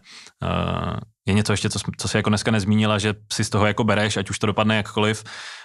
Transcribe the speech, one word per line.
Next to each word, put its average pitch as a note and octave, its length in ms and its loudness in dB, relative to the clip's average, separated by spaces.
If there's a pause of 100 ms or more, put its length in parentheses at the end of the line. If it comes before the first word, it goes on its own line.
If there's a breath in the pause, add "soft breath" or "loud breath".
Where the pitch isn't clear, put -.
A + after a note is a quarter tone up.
(440 loud breath)
eh, F2 560 -2 (260)
je F#2+ 80 2
něco G#2 200 2
ještě, G2+ 160 0
co G#2 100 -6
jsi, - 60 -8 (120)
co - 100 -6
jsi - 100 2
jako G#2+ 120 2
dneska G#2+ 220 2
nezmínila, G#2+ 480 2
že G#2+ 140 0 (200)
si A2+ 100 -2
z G#2 60 -4
toho G#2 160 2
jako G#2 180 2
bereš, G#2 340 2
ať G2 120 -4
už G2+ 100 -6
to A2 80 0
dopadne G#2+ 280 2
jakkoliv, G#2+ 480 0 (420 loud breath)